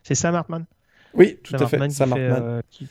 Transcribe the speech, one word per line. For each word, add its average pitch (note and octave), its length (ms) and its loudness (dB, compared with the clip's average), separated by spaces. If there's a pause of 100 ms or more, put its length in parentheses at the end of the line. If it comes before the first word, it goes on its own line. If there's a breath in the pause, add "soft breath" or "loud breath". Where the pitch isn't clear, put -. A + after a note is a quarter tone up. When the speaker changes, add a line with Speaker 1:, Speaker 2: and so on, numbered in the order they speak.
Speaker 1:
c'est - 100 -4
Sam E3+ 200 0
Hartman. E3 300 -6 (480 soft breath)
Speaker 2:
Oui, - 300 6
tout - 140 -18
Speaker 1:
Sam C3 60 0
Speaker 2:
à - 40 0
fait, B2+ 100 0
Speaker 1:
Hartman C#3 120 0
qui C#3+ 80 -6
Speaker 2:
Sam C3 160 2
Speaker 1:
fait, B2+ 160 0
Speaker 2:
Hartman. B2 200 -2
Speaker 1:
euh, A#2+ 220 -6
qui, - 200 -20